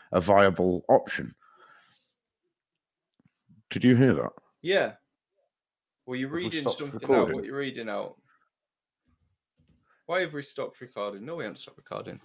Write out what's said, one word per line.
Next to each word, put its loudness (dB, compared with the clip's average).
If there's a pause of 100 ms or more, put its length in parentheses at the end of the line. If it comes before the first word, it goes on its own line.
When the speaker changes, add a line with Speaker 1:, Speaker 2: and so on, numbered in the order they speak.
(120)
Speaker 1:
a 4
viable 4
option. 2 (2250)
Did -4
you 8
hear 6
that? -2 (320)
Speaker 2:
Yeah. 0 (1120)
Were -8
you -4
Speaker 1:
Have -10
we -4
Speaker 2:
reading -4
Speaker 1:
stopped -4
Speaker 2:
something -10
Speaker 1:
recording? 2
Speaker 2:
out? -2
What -6
are -12
you -10
reading -8
out? -8 (1900)
Why -2
have -4
we -6
stopped -10
recording? -8
No, -12
we -8
haven't -10
stopped -16
recording. -12